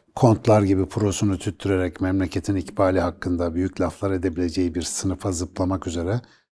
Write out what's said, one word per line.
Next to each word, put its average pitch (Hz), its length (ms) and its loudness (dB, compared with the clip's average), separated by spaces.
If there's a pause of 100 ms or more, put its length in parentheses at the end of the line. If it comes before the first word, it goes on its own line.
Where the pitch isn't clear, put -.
(140)
kontlar 107 480 6
gibi 95 240 2
prosunu 98 520 0
tüttürerek 92 640 -2
memleketin 95 560 0
ikbali 92 440 2
hakkında 87 540 -2
büyük 90 260 -2
laflar 92 300 -2
edebileceği 87 640 -2
bir 87 80 -4
sınıfa 92 500 -4
zıplamak 90 540 -4
üzere 87 340 -2 (320)